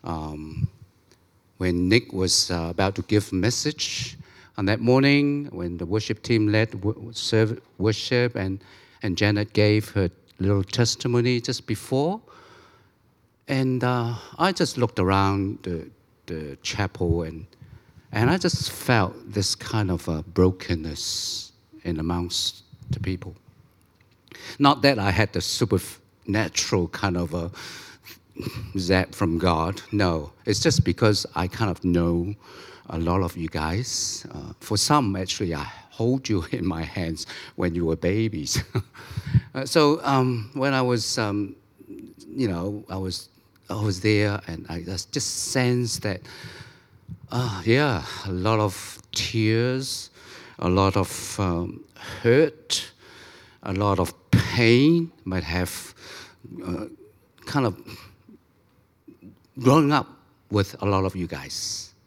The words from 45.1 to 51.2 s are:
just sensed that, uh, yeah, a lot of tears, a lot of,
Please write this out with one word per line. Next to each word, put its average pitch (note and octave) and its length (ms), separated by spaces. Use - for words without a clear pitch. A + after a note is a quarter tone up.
just - 400
sensed B2 500
that, G2 200
uh, A2+ 360
yeah, A#2+ 360
a G2 60
lot G#2+ 280
of - 380
tears, A#2 960
a F2+ 120
lot F#2+ 260
of, - 420